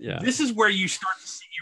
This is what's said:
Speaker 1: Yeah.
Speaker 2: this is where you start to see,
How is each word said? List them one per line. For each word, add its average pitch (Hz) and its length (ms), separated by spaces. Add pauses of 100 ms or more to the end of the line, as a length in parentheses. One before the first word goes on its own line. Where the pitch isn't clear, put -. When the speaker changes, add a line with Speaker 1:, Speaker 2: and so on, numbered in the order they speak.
Speaker 1:
Yeah. - 200
Speaker 2:
this 254 200
is 262 100
where 214 160
you 190 220
start 190 320
to - 40
see, - 200 (160)